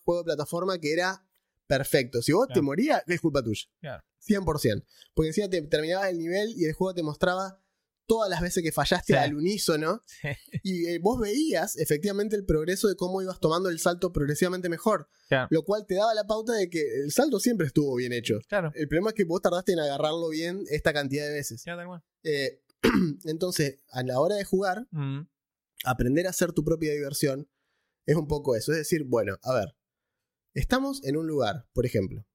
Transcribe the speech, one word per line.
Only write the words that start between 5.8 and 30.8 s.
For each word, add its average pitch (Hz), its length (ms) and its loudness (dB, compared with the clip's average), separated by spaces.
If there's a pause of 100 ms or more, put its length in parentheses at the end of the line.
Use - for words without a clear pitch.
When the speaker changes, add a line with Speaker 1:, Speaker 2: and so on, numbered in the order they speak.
Speaker 1:
el 170 80 -2
nivel 190 360 -2
y 165 120 0
el 156 80 0
juego 185 200 0
te 175 80 -4
mostraba 185 580 -2 (460)
todas 220 220 4
las 165 140 0
veces 180 200 -2
que 156 100 0
fallaste 160 420 2
Speaker 2:
Sí. 135 40 6
Speaker 1:
al 147 160 2
unísono 170 680 0
Speaker 2:
Sí. - 240 -12 (360)
Speaker 1:
y, 180 240 -2
eh, 170 120 -2
vos 233 200 2
veías 214 560 0
efectivamente 202 580 0
el 202 100 -2
progreso 175 440 2
de 185 80 0
cómo 185 260 -2
ibas 185 160 -6
tomando 170 300 2
el 165 100 -2
salto 175 340 0
progresivamente 175 560 0
mejor, 170 400 0 (200)
Speaker 2:
Claro. 131 200 2
Speaker 1:
lo 156 160 4
cual 208 220 0
te 185 80 -2
daba 214 180 2
la 214 140 -2
pauta 220 280 -2
de 190 140 0
que 165 140 -2 (220)
el 147 80 -4
salto 254 260 2
siempre 190 300 2
estuvo 143 260 2
bien 123 180 0
hecho. 113 360 0
Speaker 2:
Claro. 170 260 -2
Speaker 1:
El 151 140 -4
problema 180 220 2
es 214 40 -6
que 202 100 2
vos 165 160 -2
tardaste 185 340 2
en 170 40 0
agarrarlo 151 500 0
bien 170 420 -4
esta 151 220 0
cantidad 143 360 -2
de 147 60 -6
veces. 139 300 -8
Speaker 2:
Ya, 175 120 -8
tal 175 100 -12
cual. 180 160 -14 (220)
Speaker 1:
Eh, 143 380 -2 (200)
<clears throat> 190 420 2
entonces, 165 540 -2 (140)
a 127 100 -6
la 127 160 -2
hora 175 160 2
de 202 100 -4
jugar, 190 460 -2
Speaker 2:
Mm. 139 300 -4 (640)
Speaker 1:
aprender 131 420 0
a 180 40 -4
hacer 175 220 0
tu 160 120 0
propia 160 280 0
diversión 143 560 -2 (580)
es 147 100 4
un 156 100 -2
poco 139 300 0
eso. 127 160 -2
Es 165 60 0
decir, 156 260 -2
bueno, 110 400 0
a 131 100 -2
ver, 104 220 -2 (760)
estamos 269 520 0